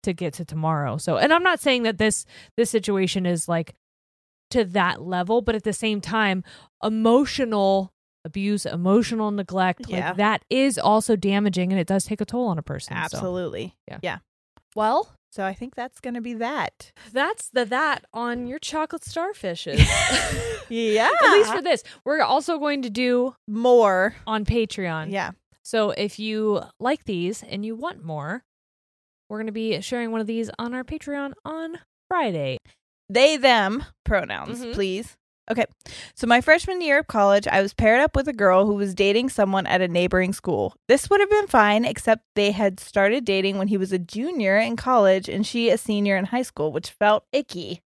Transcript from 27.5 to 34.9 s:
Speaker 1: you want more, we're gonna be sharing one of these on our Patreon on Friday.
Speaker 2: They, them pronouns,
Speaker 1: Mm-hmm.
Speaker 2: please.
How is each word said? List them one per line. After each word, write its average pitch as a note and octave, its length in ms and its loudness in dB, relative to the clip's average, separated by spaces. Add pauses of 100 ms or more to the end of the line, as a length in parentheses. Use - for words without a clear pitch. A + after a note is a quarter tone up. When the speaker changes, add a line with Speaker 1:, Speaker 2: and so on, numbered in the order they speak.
Speaker 1:
you A3+ 120 -8
want D4 280 -12
more, D#3+ 380 -8 (880)
we're G#3+ 100 -10
gonna A3 140 -8
be A3 280 -2
sharing A#3 300 -6
one A3+ 100 -4
of G#3+ 60 -4
these A3+ 320 -4
on A#3+ 160 -8
our B3+ 100 -8
Patreon C#4+ 480 -8 (120)
on D#4+ 340 -10 (300)
Friday. E3 500 -2 (500)
Speaker 2:
They, C4+ 280 6
them A#3+ 480 2 (200)
pronouns, F#3+ 560 -4
Speaker 1:
Mm-hmm. A#3 120 -10
Speaker 2:
please. G3+ 440 -4 (340)